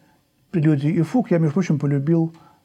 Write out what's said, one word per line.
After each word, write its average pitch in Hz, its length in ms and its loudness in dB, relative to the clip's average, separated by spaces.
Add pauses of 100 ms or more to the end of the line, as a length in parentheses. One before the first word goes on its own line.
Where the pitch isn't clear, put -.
(500)
прелюдий 151 400 0
и 170 100 0
фуг 208 300 0
я, 175 80 2
между 156 160 0
прочим, 180 240 0
полюбил 147 560 0 (300)